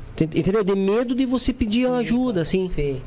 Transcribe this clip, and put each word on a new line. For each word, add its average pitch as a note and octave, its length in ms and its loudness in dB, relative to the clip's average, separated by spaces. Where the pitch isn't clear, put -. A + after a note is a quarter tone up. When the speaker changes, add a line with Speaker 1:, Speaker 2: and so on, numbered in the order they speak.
Speaker 1:
Ent-, D#3+ 160 2
entendeu? F#3+ 280 2
De F#3+ 120 2
medo G#3+ 380 0
de B3+ 140 0
você B3 260 0
pedir A#3+ 340 0
Speaker 2:
Sim, B3+ 80 0
Speaker 1:
ajuda, B3 380 0
Speaker 2:
cara. F3 80 0
Speaker 1:
assim. F#3 280 0
Speaker 2:
Sim. C#3 380 -2